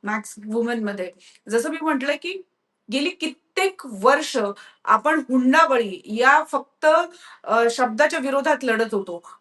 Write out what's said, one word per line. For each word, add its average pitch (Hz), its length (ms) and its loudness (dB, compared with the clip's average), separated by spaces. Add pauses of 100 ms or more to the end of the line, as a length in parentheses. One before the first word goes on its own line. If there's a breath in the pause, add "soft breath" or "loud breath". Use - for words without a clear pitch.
मॅक्स 208 320 -8 (120)
वुमन 226 380 -4
मध्ये. 190 260 -6 (380 soft breath)
जसं 233 220 -2
मी 320 120 -6
म्हटलं 294 300 -2
की 359 300 -8 (500)
गेली 277 180 -2
कित्येक 370 760 -4
वर्ष 262 520 0 (480 soft breath)
आपण 294 340 2
हुंडाबळी 254 840 2
या 254 480 2
फक्त, 277 340 -4 (580 loud breath)
अ, 233 260 2
शब्दाच्या 262 500 0
विरोधात 277 440 0
लढत 226 300 -2
होतो. 180 280 -6 (180 loud breath)